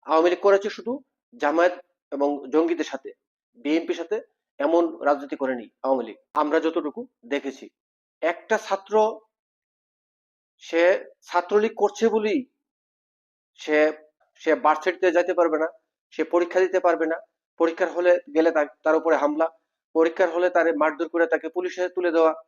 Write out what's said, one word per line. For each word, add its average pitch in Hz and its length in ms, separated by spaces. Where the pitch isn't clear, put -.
আওয়ামী 160 280
লীগ 175 100
করেছে 196 300
শুধু 214 340
জামায়াত 165 360
এবং 143 400
জঙ্গিদের 165 340
সাথে, 107 280
বিএনপির 160 400
সাথে 170 260
এমন 165 420
রাজনীতি 143 340
করেনি 127 340
আওয়ামী 131 220
লীগ, 104 120
আমরা 151 260
যতটুকু 160 480
দেখেছি। - 440
একটা 175 360
ছাত্র, 214 640
সে 175 480
ছাত্রলীগ 208 560
করছে 208 320
বলেই 214 360
সে, 151 400
সে 156 200
ভার্সিটিতে 156 560
যাইতে 175 220
পারবে 165 240
না, 160 100
সে - 140
পরীক্ষা 175 360
দিতে 185 200
পারবে 165 260
না, 165 120
পরীক্ষার 165 340
হলে 175 280
গেলে 160 160
তার, 151 140
তার 156 120
উপরে 160 200
হামলা, 151 340
পরীক্ষার 165 360
হলে 175 200
তারে 170 220
মারধর 151 380
করে 170 180
তাকে 160 220
পুলিশে 180 400
তুলে 180 220
দেওয়া। 160 220